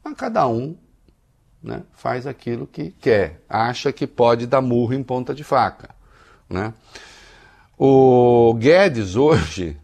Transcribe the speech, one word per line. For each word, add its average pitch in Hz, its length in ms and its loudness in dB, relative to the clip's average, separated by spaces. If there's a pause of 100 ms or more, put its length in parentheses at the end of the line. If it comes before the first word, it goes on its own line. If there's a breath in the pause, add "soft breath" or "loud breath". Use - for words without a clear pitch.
Mas 302 100 -14
cada 226 320 -4
um, 123 300 -6 (840)
né, 120 200 -12 (100)
faz 127 340 -10
aquilo 127 400 -10
que - 240 -14
quer, 98 580 -2
acha 120 440 -4
que 143 140 -8
pode 120 400 0
dar 135 140 0
murro 120 320 -2
em 135 100 -6
ponta 127 320 -8
de 143 100 -14
faca, 117 500 -4 (540 soft breath)
né? 104 260 -8 (1080 loud breath)
O 123 760 6
Guedes 123 580 2
hoje 98 680 0